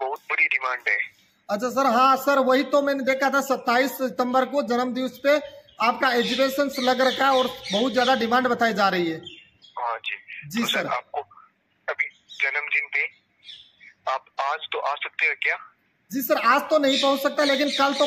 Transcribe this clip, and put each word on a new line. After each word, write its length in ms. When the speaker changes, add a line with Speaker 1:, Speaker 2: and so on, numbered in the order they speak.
Speaker 1:
बहुत 160
बड़ी 160
demand 420
है। 100
Speaker 2:
अच्छा 220
सर, 160
हाँ 300
सर, 220
वही 260
तो 180
मैंने 220
देखा 260
था 100
सत्ताईस 520
सितंबर 520
को 180
जन्म 320
दिवस 300
पे 120
आपका 320
एग्जीबिशन 580
लग 180
रखा 260
है 120
और 80
बहुत 200
ज्यादा 220
demand 320
बताई 280
जा 140
रही 220
है। 80
Speaker 1:
हाँ 200
जी। 180
Speaker 2:
जी 140
Speaker 1:
तो 40
सर, 160
Speaker 2:
सर। 40
Speaker 1:
आपको 340
अभी 200
जन्मदिन 600
पे 100
आप 120
आज 320
तो 60
आ 160
सकते 320
हैं 160
क्या? 140
Speaker 2:
जी 120
सर, 240
आज 160
तो 160
नहीं 240
पहुंच 200
सकता, 220
लेकिन 260
कल 240
तो 120